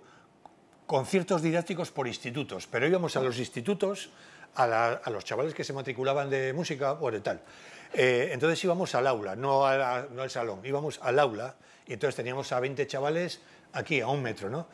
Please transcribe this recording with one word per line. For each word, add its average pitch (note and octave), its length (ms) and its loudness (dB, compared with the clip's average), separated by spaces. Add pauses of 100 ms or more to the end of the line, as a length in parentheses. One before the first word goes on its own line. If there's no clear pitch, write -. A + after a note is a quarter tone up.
(840)
Conciertos E3+ 560 2
didácticos E3 480 0
por C#3 160 -4
institutos, A#2+ 640 -6
pero A#2+ 180 2
íbamos F3 300 2
a C3+ 60 2
los B2 180 0
institutos, F#3+ 720 -2 (460)
a B2+ 120 6
la, A#2 240 4
a - 180 -4
los G#2 140 -4
chavales C#3 300 -2
que D#3+ 100 -8
se C#3+ 80 -6
matriculaban C3+ 580 -2
de C3+ 220 0
música, C#3+ 400 -2
bueno, C#3+ 260 -2
y G2+ 40 -4
tal. G2+ 200 -4 (520)
Eh, B2+ 380 6
entonces D3+ 320 2
íbamos F3 320 2
al B2+ 100 4
aula, G#2 300 0
no C3+ 300 2
a C3+ 100 4
la, B2+ 360 0
no A#2+ 100 -8
al C3 80 -6
salón, A2+ 340 -4
íbamos C#3 380 -2
al C3 180 4
aula, B2 360 0 (300)
y - 80 -10
entonces B2 220 -2
teníamos B2+ 360 -6
a B2+ 80 0
veinte C3 280 -2
chavales D#3 540 -2 (320)
aquí, C3+ 260 0
a A2+ 80 0
un C#3 140 0
metro, A2 280 -4
¿no? D3+ 240 -6